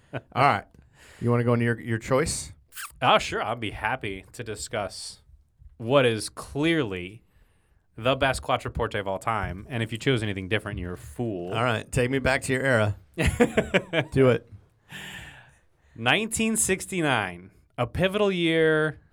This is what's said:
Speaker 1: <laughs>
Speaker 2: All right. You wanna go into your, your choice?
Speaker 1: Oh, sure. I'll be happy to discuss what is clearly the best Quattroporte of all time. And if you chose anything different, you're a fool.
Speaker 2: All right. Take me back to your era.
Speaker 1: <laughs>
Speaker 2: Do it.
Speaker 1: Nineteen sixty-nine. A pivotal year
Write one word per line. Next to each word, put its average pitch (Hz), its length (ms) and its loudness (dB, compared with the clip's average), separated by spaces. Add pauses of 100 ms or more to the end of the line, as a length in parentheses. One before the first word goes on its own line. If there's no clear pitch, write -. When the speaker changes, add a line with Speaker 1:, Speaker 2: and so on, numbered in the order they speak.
Speaker 1:
<laughs> - 40 -18 (200)
Speaker 2:
All 123 100 4
right. 120 200 4 (560)
You 117 120 0
wanna 120 120 4
go 120 100 4
into 117 120 2
your, 117 160 0
your 113 160 -2
choice? - 560 -2 (480)
Speaker 1:
Oh, 165 160 6
sure. 202 260 -2
I'll 113 140 -4
be 107 140 -6
happy 101 600 -6
to - 120 -14
discuss - 800 -8 (540)
what 127 300 2
is 113 240 0
clearly 113 960 -4 (720)
the 123 180 2
best 135 260 0
Quattroporte 120 560 -2
of 101 80 -4
all 95 140 -2
time. 101 500 -4
And 117 140 -2
if 110 80 -6
you 113 60 -8
chose 120 260 0
anything 98 240 -4
different, 101 320 -2
you're 90 140 -6
a 87 40 -10
fool. 95 560 -6
Speaker 2:
All 113 100 0
right. 113 280 0
Take 123 180 2
me 135 100 0
back 131 240 2
to 135 100 -2
your 127 100 0
era. 110 320 4 (220)
Speaker 1:
<laughs> 170 960 2
Speaker 2:
Do 131 160 8
it. 117 200 0 (1500)
Speaker 1:
Nineteen 214 600 0
sixty-nine. 139 960 -2 (260)
A 123 80 0
pivotal 190 460 0
year 160 680 2 (140)